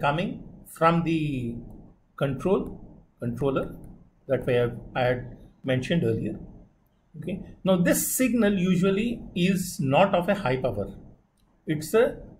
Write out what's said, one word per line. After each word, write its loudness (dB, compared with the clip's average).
coming -2
from 4
the -2
control, -2
controller -2
that 0
we 2
have, 2
I 0
had -2
mentioned 2
earlier. -2
Okay. -8
Now 6
this 2
signal 4
usually 2
is 0
not 4
of 0
a 4
high 0
power. -2
It's -2
a 4